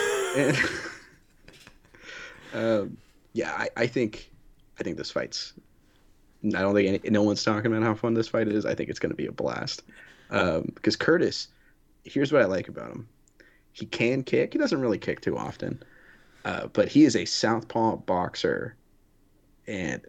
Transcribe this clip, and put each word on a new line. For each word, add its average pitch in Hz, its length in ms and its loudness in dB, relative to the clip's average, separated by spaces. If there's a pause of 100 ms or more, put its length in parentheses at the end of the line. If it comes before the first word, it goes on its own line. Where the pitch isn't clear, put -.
(360)
And, 139 220 2 (2000)
um, 110 440 0 (360)
yeah, 78 200 -4
I, - 240 -4
I 120 100 2
think, - 440 -4 (480)
I - 40 -6
think 80 140 -6
this 76 140 -10
fight's, - 420 -6 (880)
I 95 180 0
don't 98 120 2
think 98 300 4
any, - 60 -4
no 104 140 4
one's 104 200 2
talking 113 280 2
about 110 120 2
how 110 120 2
fun 113 180 0
this 113 140 0
fight 113 200 0
is. 104 180 0
I - 100 0
think - 140 -4
it's - 100 -6
gonna - 160 -2
be - 120 -4
a - 40 -8
blast. - 520 -6 (460)
Um, 85 520 0
'cause - 140 2
Curtis, - 520 2 (560)
here's 139 280 -2
what 143 100 6
I 107 40 6
like 92 220 0
about 58 240 -12
him. - 160 -12 (640)
He - 140 -10
can 127 380 0
kick. - 300 2
He 294 60 2
doesn't 214 220 2
really 113 160 2
kick - 240 -4
too 69 160 -2
often. - 440 -6 (600)
Uh, - 240 -4
but - 220 2
he 147 160 8
is 135 100 6
a 90 100 0
southpaw 113 720 0
boxer 87 800 -4 (920)
and 92 420 -6